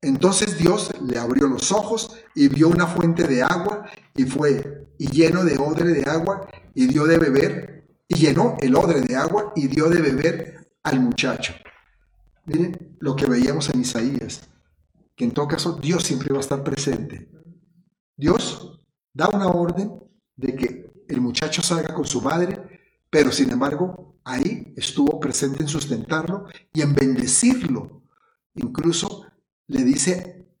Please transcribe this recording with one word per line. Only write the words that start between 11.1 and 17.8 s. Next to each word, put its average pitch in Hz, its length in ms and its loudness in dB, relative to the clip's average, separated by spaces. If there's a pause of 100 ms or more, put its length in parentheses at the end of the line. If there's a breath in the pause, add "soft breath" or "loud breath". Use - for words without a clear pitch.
Miren 165 560 -4
lo 139 160 -2
que 143 100 0
veíamos 131 440 0
en 127 100 2
Isaías, 120 680 -4 (680)
que 247 80 -4
en 233 80 0
todo 143 160 -2
caso 160 240 -2
Dios 156 320 -2
siempre 139 280 -2
va 139 60 0
a 135 40 -2
estar 143 200 -4
presente. 139 680 -6 (840)